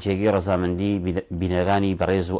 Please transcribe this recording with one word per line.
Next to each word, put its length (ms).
جێگەی 320
ڕەزامەندی 580
بینە-، 220
بینەرانی 600
بەڕێز 300
و 100